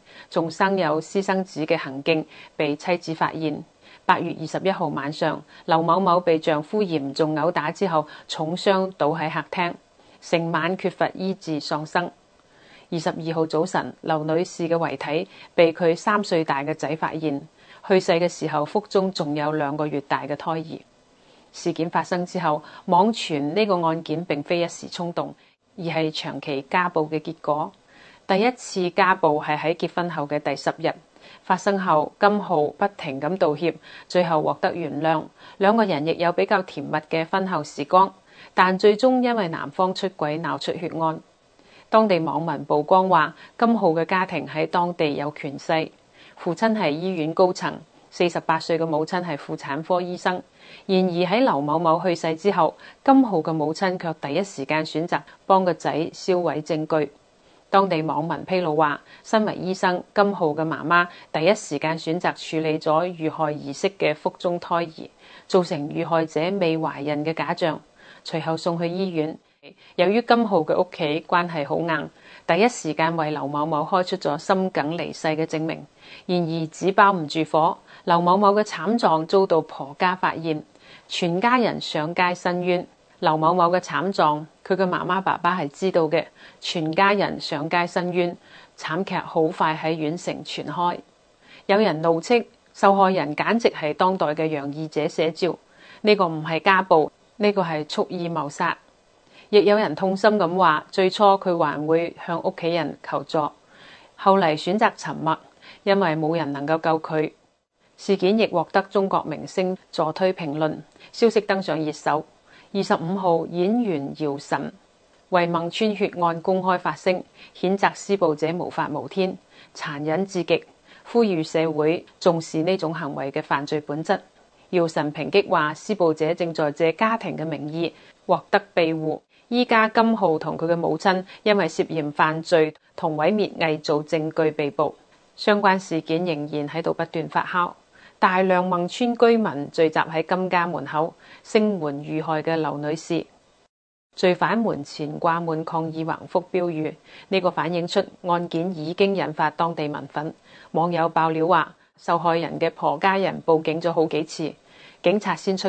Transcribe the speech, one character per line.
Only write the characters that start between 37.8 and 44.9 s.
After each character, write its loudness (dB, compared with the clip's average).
光， 4
但 4
最 6
終 4
因 0
為 0
男 -6
方 0
出 -4
軌 -4
鬧 -4
出 -6
血 -8
案。 -2
當 6
地 4
網 -2
民 -4
曝 2
光 4
話， 4
金 4
浩 4
嘅 0
家 0
庭 -6
喺 -4
當 0